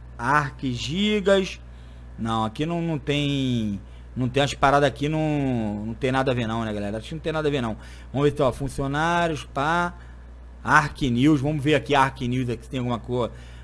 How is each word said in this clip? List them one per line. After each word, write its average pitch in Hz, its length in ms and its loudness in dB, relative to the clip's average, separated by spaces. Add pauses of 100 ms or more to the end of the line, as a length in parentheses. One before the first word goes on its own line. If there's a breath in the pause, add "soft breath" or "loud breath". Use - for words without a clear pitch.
(160)
Arc 139 460 2 (100)
Gigas. 190 880 2 (580 loud breath)
Não, 113 260 0
aqui 110 200 -2
não, 170 160 -2
não 165 180 -2
tem... 131 800 0 (340 loud breath)
Não 123 140 0
tem 135 140 2
as 139 120 0
paradas 143 320 4
aqui, 139 220 0
não, 135 800 0
não 117 80 -6
tem 127 180 0
nada 131 180 2
a 127 40 2
ver 120 120 0
não, 113 180 -2
né, 110 80 -4
galera? 104 260 -4
Acho - 100 -10
que 165 60 -8
não 156 60 -8
tem 160 120 -4
nada 156 160 0
a - 20 2
ver 143 100 0
não. 113 160 -2 (360 loud breath)
Vamos 143 180 4
ver, 143 120 0
ó, 127 100 4
funcionários, 151 920 0
pá. 170 500 0 (680 loud breath)
Arc 147 400 4
News, 135 380 6
vamos 147 220 0
ver 151 120 4
aqui 143 180 2
a 139 100 8
Arc 131 180 0
News 123 280 -2
aqui 117 160 -4
se - 60 -14
tem 135 80 -6
alguma 123 220 -2
co-, 123 300 -2 (340 loud breath)